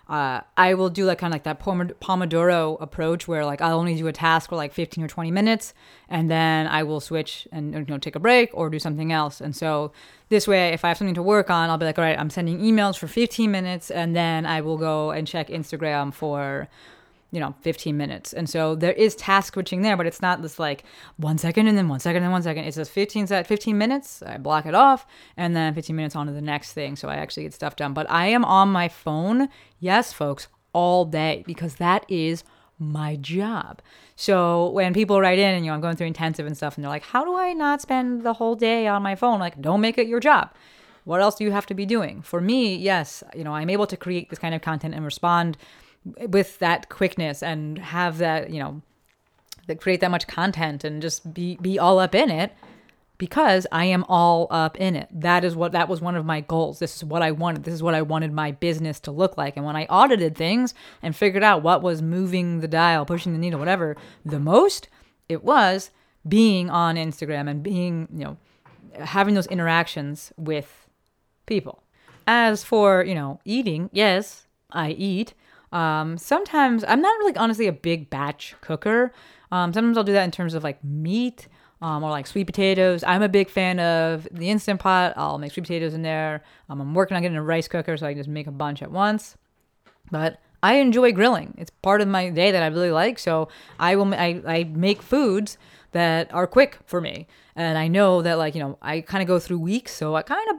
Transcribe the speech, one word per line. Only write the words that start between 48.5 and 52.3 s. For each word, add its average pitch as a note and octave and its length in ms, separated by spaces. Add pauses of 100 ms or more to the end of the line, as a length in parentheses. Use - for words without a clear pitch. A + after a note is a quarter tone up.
you D#3 100
know, D3 220 (840)
that E3 140
create F#3 200
that F3+ 100
much F3 160
content D#3+ 580
and D3+ 180
just D#3+ 320
be, F3 260
be F#3 180
all F#3 200
up F#3 160
in A3+ 160